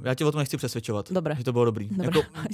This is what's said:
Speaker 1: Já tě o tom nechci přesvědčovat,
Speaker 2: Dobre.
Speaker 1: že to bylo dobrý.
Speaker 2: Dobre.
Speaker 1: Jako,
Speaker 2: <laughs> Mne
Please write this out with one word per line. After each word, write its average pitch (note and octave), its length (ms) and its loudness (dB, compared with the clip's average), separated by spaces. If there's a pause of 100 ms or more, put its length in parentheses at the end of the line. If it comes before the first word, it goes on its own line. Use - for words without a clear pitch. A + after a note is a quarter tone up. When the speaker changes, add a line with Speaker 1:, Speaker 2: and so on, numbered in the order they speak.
Speaker 1:
Já B2+ 80 0
tě D#3 100 -2
o D3+ 60 4
tom D3+ 80 0
nechci C#3+ 180 -2
přesvědčovat, A2+ 540 -4
Speaker 2:
Dobre. D#3+ 240 0
Speaker 1:
že B2 80 -4
to C3 100 0
bylo A#2+ 120 6
dobrý. G#2 260 0
Speaker 2:
Dobre. F#3 140 -2
Speaker 1:
Jako, F3 140 2 (120)
Speaker 2:
<laughs> - 0 -
Mne D#3+ 220 -8